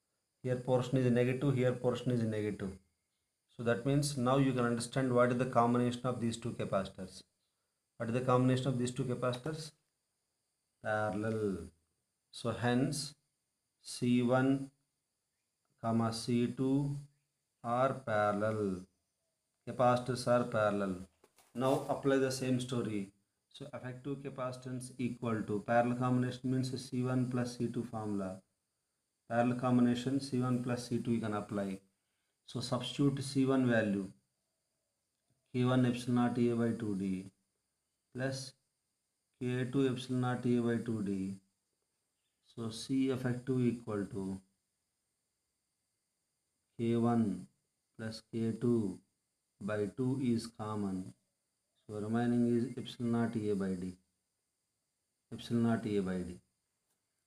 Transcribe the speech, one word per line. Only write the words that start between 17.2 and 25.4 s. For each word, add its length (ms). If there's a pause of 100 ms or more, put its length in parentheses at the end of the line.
are 300
parallel. 960 (840)
Capacitors 580
are 180
parallel. 600 (460)
Now 340
apply 300
the 140
same 280
story. 520 (420)
So 220
effective 480
capacitance 760
equal 460